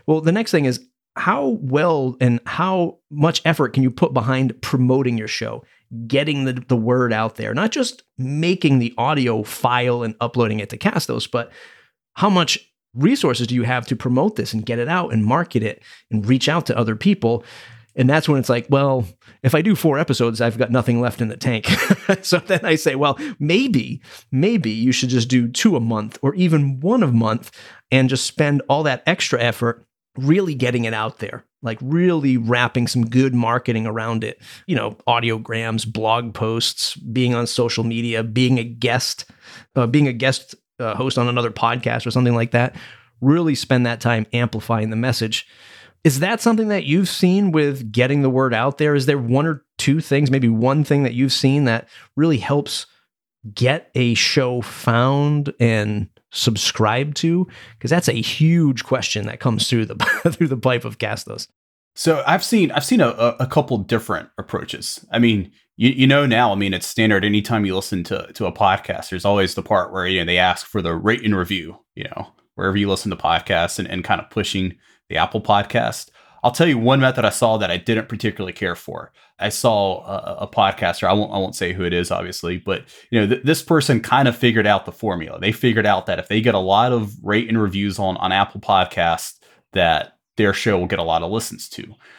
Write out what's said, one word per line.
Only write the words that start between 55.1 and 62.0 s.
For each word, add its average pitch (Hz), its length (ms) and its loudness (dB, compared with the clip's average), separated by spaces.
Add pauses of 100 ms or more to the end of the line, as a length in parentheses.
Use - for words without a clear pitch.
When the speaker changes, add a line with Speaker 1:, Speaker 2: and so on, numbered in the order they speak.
Speaker 1:
and 107 500 0 (220)
subscribed 117 840 -2
to? 170 300 0 (320)
'Cause 120 120 -4
that's 175 160 2
a 113 60 -4
huge 151 720 0
question 107 440 -4
that 107 120 -10
comes 113 300 0
through 113 160 0
the, - 100 -8
<laughs> - 360 0
through 160 160 0
the 131 100 -2
pipe 120 280 0
of 110 120 -12
Castos. - 500 -8 (460)
Speaker 2:
So 156 320 0